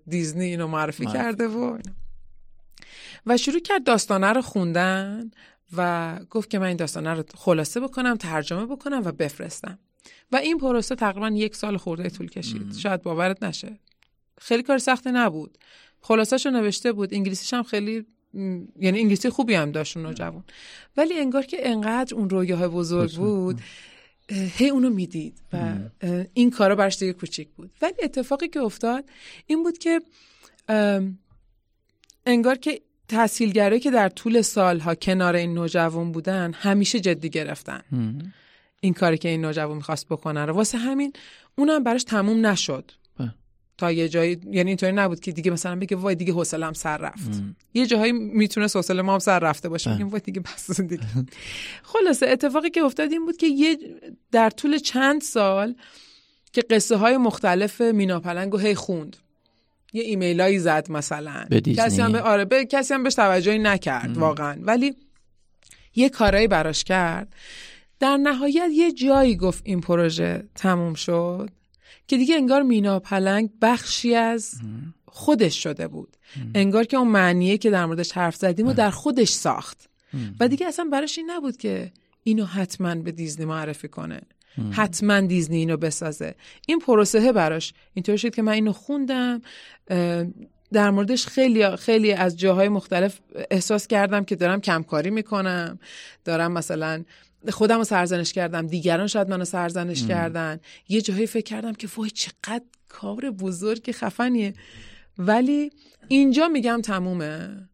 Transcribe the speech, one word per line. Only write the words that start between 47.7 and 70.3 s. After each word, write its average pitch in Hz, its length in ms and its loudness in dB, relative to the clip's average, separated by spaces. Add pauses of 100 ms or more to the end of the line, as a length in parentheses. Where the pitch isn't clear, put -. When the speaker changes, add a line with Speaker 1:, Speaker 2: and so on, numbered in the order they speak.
Speaker 1:
یه 247 120 2
جاهایی 226 260 2
می‌تونه 214 640 0
حوصله 185 280 0
ما 190 100 0
هم 196 60 4
سر 180 200 2
رفته 165 300 0
باشه، 165 220 -4
Speaker 2:
بله. - 80 0
Speaker 1:
می‌گیم 202 140 -4
وای 208 80 -4
دیگه 190 200 -8
بس - 400 -6
دیگه. 170 220 -6 (460)
<laughs> - 440 -14
خلاصه 330 340 4
اتفاقی 285 440 2
که 330 120 0
افتاد 294 300 0
این 330 120 -2
بود 339 120 -4
که 330 100 0
یه، 302 320 2 (540)
در 226 180 6
طول 285 280 0
چند 277 440 0
سال 202 520 0 (800)
که 202 80 0
قصه 220 360 4
های 233 200 6
مختلف 208 640 2
مینا 202 400 2
پلنگ 180 320 -4
رو 208 60 2
هی 208 160 2
خوند 165 420 -6 (760)
یه 220 100 -4
ایمیلایی 190 560 2
زد 160 320 2
مثلاً. 147 600 -8
Speaker 2:
به 120 100 6
دیزنی. - 260 2
Speaker 1:
کسی 202 140 2
هم 226 120 4
به-، 226 100 0
آره، 202 220 4
به 262 200 2
کسی 269 300 0
هم 262 80 2
بهش 254 120 2
توجهی 196 440 4
نکرد 175 500 0
Speaker 2:
مم. 120 120 -2
Speaker 1:
واقعاً. 151 400 0
ولی 240 340 2 (1000)
یه 254 120 6
کارایی 208 380 4
براش 160 380 2
کرد. 185 500 0 (680)
در 277 160 4
نهایت 285 560 2
یه 320 200 4
جایی 262 440 4
گفت 175 280 -2
این 185 160 -2
پروژه 170 640 0 (100)